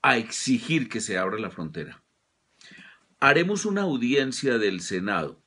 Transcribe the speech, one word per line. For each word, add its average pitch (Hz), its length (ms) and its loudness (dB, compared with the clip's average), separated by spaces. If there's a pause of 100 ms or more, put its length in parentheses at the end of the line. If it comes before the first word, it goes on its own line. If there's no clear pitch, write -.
a 135 160 4
exigir 127 720 0
que 110 100 -4
se 104 180 -4
abra 98 220 -2
la 101 100 -6
frontera. 78 540 -10 (1160)
Haremos 170 440 4
una 202 180 0
audiencia 131 720 2
del 95 240 0
Senado. 92 640 -4